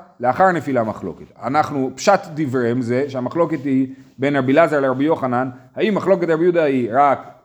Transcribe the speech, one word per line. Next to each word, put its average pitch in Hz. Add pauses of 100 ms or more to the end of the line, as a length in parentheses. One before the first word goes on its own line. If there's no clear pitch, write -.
(200)
לאחר 147
נפילה 135
מחלוקת. 98 (180)
אנחנו, 139
פשט 202 (140)
דבריהם 127
זה 123
שהמחלוקת 135
היא 135 (320)
בין 143
רבי 131
אלעזר 151
לרבי 131
יוחנן, 131 (260)
האם 208
מחלוקת 170
רבי 160
יהודה 170
היא 131
רק 135 (260)